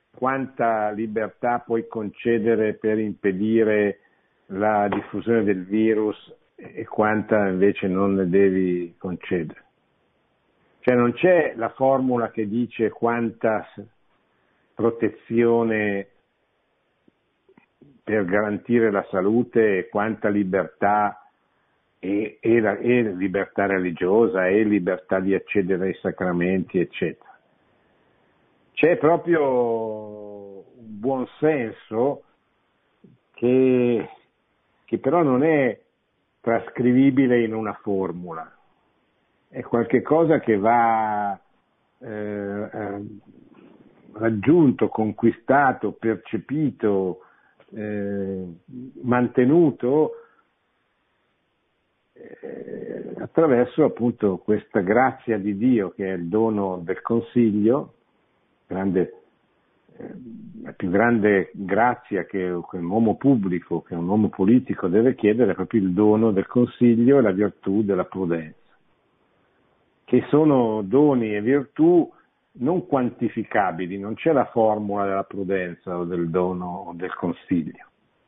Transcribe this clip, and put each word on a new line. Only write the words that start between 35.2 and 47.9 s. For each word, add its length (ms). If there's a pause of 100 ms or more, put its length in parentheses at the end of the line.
non 220
è 340 (640)
trascrivibile 1040
in 100
una 200
formula. 760 (960)
È 160
qualche 400
cosa 380
che 160
va, 840 (600)
eh, 120
eh, 920 (1120)
raggiunto, 760
conquistato, 1040
percepito, 1300 (540)
eh, 680 (580)